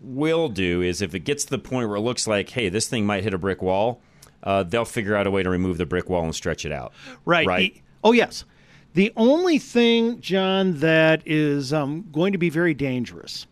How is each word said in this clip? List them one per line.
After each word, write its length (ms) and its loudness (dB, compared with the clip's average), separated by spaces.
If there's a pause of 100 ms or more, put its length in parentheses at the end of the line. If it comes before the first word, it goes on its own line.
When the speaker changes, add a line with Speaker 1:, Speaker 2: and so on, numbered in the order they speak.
Speaker 1:
will 480 -2
do, 320 0
is 200 -2
if 140 -4
it 40 -6
gets 260 -4
to 60 -12
the 80 -2
point 280 -4
where 100 -4
it 40 -2
looks 260 -2
like, 220 0
hey, 180 -2
this 200 -2
thing 180 -2
might 180 0
hit 100 -2
a 40 -2
brick 240 -4
wall, 400 0 (420)
uh, 200 0
they'll 220 -2
figure 300 -2
out 120 2
a 40 2
way 120 2
to 60 0
remove 280 0
the 80 -2
brick 240 -2
wall 160 0
and 100 -4
stretch 300 -6
it 60 -6
out. 200 -8 (340)
Speaker 2:
Right. 220 4
Speaker 1:
Right? 280 0
Speaker 2:
The, 60 -20 (220)
oh, 80 8
yes. 320 0 (520)
The 200 4
only 440 4
thing, 600 2
John, 600 0
that 480 4
is, 460 0
um, 380 -2
going 200 0
to 80 -2
be 100 0
very 240 0
dangerous 800 -6